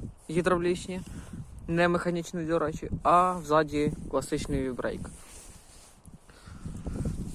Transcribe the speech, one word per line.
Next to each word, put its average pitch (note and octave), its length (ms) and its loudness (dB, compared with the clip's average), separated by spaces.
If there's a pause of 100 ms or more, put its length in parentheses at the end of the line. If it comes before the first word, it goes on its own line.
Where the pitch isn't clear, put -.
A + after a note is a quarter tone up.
(300)
гідравлічні, F3+ 720 2 (680)
не E3+ 200 4
механічні, F3 540 0
до D#3+ 160 0
речі, D#3 320 -2 (120)
а F3+ 420 6
ззаді D3 480 4 (180)
класичний C#3 520 0
вібрейк. A#2+ 480 -4 (2250)